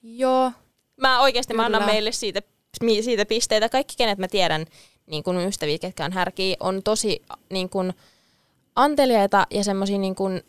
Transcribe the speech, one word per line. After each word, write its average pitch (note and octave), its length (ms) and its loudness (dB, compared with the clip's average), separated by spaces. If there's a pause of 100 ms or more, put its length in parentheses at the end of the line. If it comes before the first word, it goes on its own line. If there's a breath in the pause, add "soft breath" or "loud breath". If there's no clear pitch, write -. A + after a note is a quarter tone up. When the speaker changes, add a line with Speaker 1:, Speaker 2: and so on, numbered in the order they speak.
Speaker 1:
Joo. B3+ 500 0 (440)
Speaker 2:
Mä C4 240 2
oikeesti, A#3+ 340 2
mä A3+ 100 2
annan A3 180 2
Speaker 1:
Kyllä. G#3 100 2
Speaker 2:
meille G#3+ 200 0
siitä, G3+ 300 -4 (400)
mi-, A3 200 2
siitä A3+ 240 0
pisteitä. A3 420 0
Kaikki, C4+ 300 -2
kenet G#3+ 200 0
mä F#3 100 -6
tiedän, E3 380 0 (400 soft breath)
niin D#3 160 -8
kuin F3+ 140 -2 (120)
ystäviä, D#3+ 300 -4
ketkä F3 260 -8
on E3 80 -6
härkiä, F#3 480 -2
on F#3+ 220 -4
tosi, G#3+ 400 -2 (280)
niin F#3 180 -6
kuin F#3 260 -4 (840 soft breath)
anteliaita A#3+ 760 4
ja G3+ 140 -2
semmosia, G3 340 -2
niin F#3+ 160 -2
kuin, F#3+ 340 -4